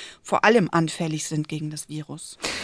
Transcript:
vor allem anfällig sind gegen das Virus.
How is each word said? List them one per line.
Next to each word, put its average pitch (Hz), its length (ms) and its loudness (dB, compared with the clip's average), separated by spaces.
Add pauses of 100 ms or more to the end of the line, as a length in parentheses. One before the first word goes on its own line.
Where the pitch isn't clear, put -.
(220)
vor - 220 0
allem 214 260 6
anfällig 160 560 0
sind 151 220 -2
gegen 151 220 -6
das 151 180 -10
Virus. 151 500 -12 (260)